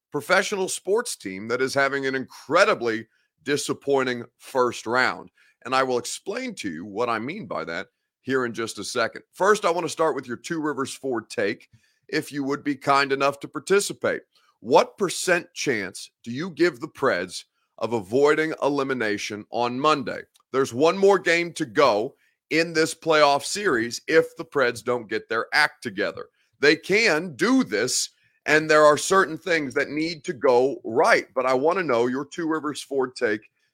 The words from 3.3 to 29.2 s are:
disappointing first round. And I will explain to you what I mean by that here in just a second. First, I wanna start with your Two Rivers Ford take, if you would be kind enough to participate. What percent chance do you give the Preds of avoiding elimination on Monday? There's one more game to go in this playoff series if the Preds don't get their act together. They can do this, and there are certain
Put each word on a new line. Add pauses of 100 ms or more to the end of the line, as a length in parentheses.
disappointing (140)
first
round. (340)
And
I
will
explain
to
you
what
I
mean
by
that (360)
here
in
just
a
second. (100)
First,
I
wanna
start
with
your
Two
Rivers
Ford
take, (400)
if
you
would
be
kind
enough
to
participate. (360)
What
percent
chance (140)
do
you
give
the
Preds (340)
of
avoiding
elimination
on
Monday? (320)
There's
one
more
game
to
go (360)
in
this
playoff
series
if
the
Preds
don't
get
their
act
together. (320)
They
can
do
this, (360)
and
there
are
certain